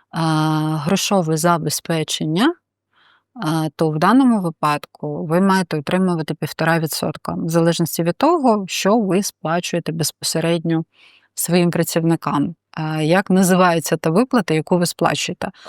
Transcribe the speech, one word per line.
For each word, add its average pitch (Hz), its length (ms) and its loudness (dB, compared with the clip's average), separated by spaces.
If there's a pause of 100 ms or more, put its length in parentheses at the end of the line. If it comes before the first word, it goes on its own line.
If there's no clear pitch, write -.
(840)
грошове 180 520 0
забезпечення, 165 1160 0 (880)
е, 156 320 -2
то 160 140 0
в 156 80 -2
даному 226 420 4
випадку 151 840 -4
ви 165 140 2
маєте 190 380 2
отримувати 175 560 -2
півтора 160 440 -2
відсотка, 165 560 -4
в 180 140 -6
залежності 165 540 0
від 170 140 -2
того, 262 520 2
що 208 300 0
ви 196 240 0
сплачуєте 170 680 -4
безпосередньо 165 920 -2 (500)
своїм 175 360 2
працівникам. 165 840 0 (240)
Е, 156 260 -4
як 180 260 2
називається 180 680 4
та 160 140 -2
виплата, 208 440 0
яку 160 240 0
ви 175 80 0
сплачуєте? - 640 -4 (180)